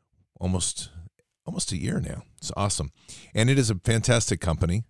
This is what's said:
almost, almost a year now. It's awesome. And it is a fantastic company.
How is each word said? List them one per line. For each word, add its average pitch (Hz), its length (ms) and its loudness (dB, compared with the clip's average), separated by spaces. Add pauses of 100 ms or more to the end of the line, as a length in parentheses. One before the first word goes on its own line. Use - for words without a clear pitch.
(400)
almost, 92 500 -4 (560)
almost - 240 -6
a - 60 -4
year 117 240 -2
now. - 240 -8 (140)
It's - 180 -10
awesome. 98 340 -2 (420)
And 113 160 4
it 135 80 6
is 120 140 4
a 101 60 2
fantastic 113 640 2
company. 87 500 0